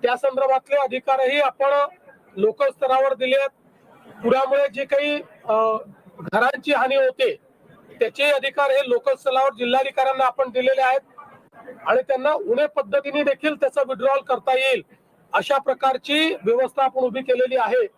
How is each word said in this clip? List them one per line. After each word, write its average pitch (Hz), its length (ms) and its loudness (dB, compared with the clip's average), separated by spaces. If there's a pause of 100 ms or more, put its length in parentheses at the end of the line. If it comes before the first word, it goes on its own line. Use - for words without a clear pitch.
त्या 240 140 2
संदर्भातले 262 580 0
अधिकारही 269 640 0
आपण 277 340 0 (600)
लोकल 220 340 0
स्तरावर 262 440 2
दिले 254 220 0
आहेत. 277 140 0 (720)
पुरामुळे 269 500 2
जे 269 120 -6
काही, 285 360 0 (240)
अ, 220 320 0 (420)
घरांची 262 540 0
हानी 262 220 0
होते 262 400 0 (640)
त्याचे 233 240 -2
अधिकार 277 480 0
हे 262 180 0
लोकल 247 260 0
स्तरावर 262 380 0
जिल्हाधिकाऱ्यांना 262 720 0
आपण 254 240 -2
दिलेले 254 320 0
आहेत 262 180 2 (880)
आणि 233 140 2
त्यांना 269 320 -2
उणे 277 340 -2
पद्धतीने 277 560 -4
देखील 285 320 -2
त्याचा 277 260 -2
विथड्रॉवल 262 380 0
करता 262 340 -2
येईल 262 280 0 (520)
अशा 233 240 0
प्रकारची 277 800 -2 (100)
व्यवस्था 247 380 0
आपण 262 180 -2
उभी 254 200 -2
केलेली 254 340 0
आहे 233 320 0 (100)